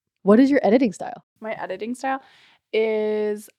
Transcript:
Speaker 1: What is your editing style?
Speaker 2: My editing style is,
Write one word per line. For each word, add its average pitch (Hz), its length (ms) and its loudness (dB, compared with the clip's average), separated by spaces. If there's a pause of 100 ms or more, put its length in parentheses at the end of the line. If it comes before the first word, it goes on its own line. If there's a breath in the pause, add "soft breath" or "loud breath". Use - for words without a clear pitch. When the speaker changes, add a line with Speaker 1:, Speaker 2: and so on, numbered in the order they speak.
(220)
Speaker 1:
What 208 180 6
is 269 100 6
your 285 140 2
editing 214 300 2
style? - 320 -14 (160)
Speaker 2:
My 220 100 -10 (100)
editing 190 320 -10
style 269 280 -6 (500 soft breath)
is, 214 880 -2